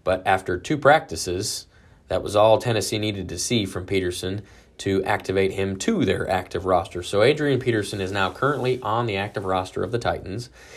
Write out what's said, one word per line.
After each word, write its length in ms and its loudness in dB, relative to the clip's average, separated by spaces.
But 240 0
after 320 0
two 200 -4
practices, 880 2
that 140 -2
was 140 -4
all 220 8
Tennessee 400 -2
needed 300 -4
to 100 -8
see 280 0
from 180 -8
Peterson 580 -2
to 260 2
activate 480 0
him 260 -2
to 260 2
their 260 0
active 360 -2
roster. 360 0
So 200 2
Adrian 360 4
Peterson 420 -2
is 120 -4
now 180 0
currently 520 0
on 240 0
the 100 -2
active 280 -4
roster 380 -2
of 80 -4
the 80 -2
Titans, 520 -4